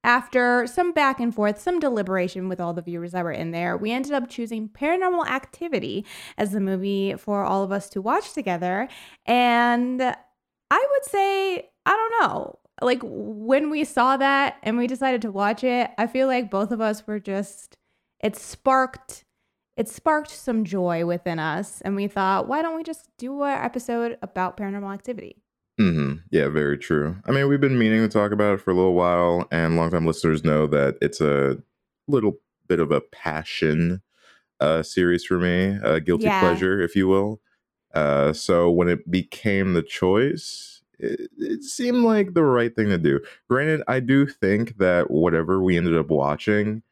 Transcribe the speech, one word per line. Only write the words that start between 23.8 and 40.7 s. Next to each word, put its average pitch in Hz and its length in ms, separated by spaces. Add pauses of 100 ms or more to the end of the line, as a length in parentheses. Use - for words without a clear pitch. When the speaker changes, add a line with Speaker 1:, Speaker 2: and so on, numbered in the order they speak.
Speaker 1:
about 185 340
Paranormal 196 380
Activity?" 202 480 (360)
Speaker 2:
Mm-hmm. 78 420 (100)
Yeah, 76 180
very 73 300
true. 78 380 (100)
I - 60
mean, 139 180
we've 143 100
been 135 180
meaning 110 220
to 110 80
talk 104 240
about 104 220
it 95 80
for - 80
a 92 40
little 92 200
while, 87 560
and 82 260
longtime 82 300
listeners 80 360
know 78 260
that 69 340
it's - 180
a 69 380 (500)
little 107 300 (280)
bit 85 140
of 78 100
a 71 120
passion, 80 960 (580)
uh, 80 240
series 87 440
for 90 120
me, 90 440
a 80 180
guilty 87 240
Speaker 1:
Yeah. - 160
Speaker 2:
pleasure, 92 400
if 87 160
you 95 120
will. 101 340 (520)
Uh, 73 380
so 87 380
when 87 180
it 85 220
became 95 640
the 82 80
choice, - 960 (180)